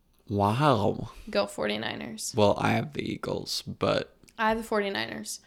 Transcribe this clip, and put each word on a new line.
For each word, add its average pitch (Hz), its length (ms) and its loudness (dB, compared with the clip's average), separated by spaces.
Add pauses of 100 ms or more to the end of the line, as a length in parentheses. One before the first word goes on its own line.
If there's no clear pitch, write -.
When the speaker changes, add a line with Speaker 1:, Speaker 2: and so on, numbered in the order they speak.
(280)
Speaker 1:
Wow. 104 800 2 (200)
Speaker 2:
Go 202 160 0
forty-niners. 214 920 -6
Speaker 1:
Well, 104 240 6
I 110 120 2
have 110 220 0
the - 160 -4
Eagles, - 520 -4
but 101 520 -2 (240)
Speaker 2:
I 220 120 2
have 226 80 2
the 233 60 -6
forty-niners. 214 840 -2